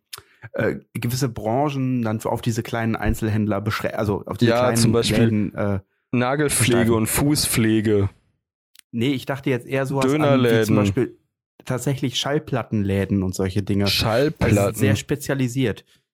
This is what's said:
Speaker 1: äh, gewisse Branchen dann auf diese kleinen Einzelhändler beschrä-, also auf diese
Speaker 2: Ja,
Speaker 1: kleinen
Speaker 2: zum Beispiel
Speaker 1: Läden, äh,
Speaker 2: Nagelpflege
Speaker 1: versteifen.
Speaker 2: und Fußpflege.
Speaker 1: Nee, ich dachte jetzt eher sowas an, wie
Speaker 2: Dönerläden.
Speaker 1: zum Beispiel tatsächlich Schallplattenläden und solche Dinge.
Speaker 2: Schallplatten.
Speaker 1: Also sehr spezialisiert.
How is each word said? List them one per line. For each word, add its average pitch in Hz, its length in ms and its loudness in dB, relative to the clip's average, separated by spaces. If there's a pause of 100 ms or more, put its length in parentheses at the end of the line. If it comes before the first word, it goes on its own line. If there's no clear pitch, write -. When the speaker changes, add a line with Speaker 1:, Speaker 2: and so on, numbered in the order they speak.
(520)
Speaker 1:
äh, 85 240 -2 (180)
gewisse 123 360 -2
Branchen 127 720 -2
dann 110 220 -2
auf - 180 -2
diese 113 220 -2
kleinen 113 340 -2
Einzelhändler 107 640 0
beschrä-, 107 340 -4
also 101 300 -2
auf - 120 -8
diese 120 140 4
Speaker 2:
Ja, 117 80 2
Speaker 1:
kleinen 123 160 2
Speaker 2:
zum 113 160 2
Beispiel 113 320 2
Speaker 1:
Läden, 107 320 0
äh, 101 240 -2 (320)
Speaker 2:
Nagelpflege 127 600 0
Speaker 1:
versteifen. 117 220 4
Speaker 2:
und 110 120 0
Fußpflege. 110 1000 2 (840)
Speaker 1:
Nee, 123 180 0
ich 127 120 -8
dachte 135 240 -4
jetzt 127 160 -2
eher 135 220 -2
sowas 135 180 0
an, 131 60 2
wie 151 60 2
Speaker 2:
Dönerläden. 123 480 4
Speaker 1:
zum 107 100 2
Beispiel 104 420 0 (480)
tatsächlich 131 540 -4
Schallplattenläden 101 1040 -2
und 92 100 -2
solche 95 300 -2
Dinge. 101 240 0
Speaker 2:
Schallplatten. 120 720 2
Speaker 1:
Also 98 200 0
sehr 104 160 4
spezialisiert. 131 880 -2 (300)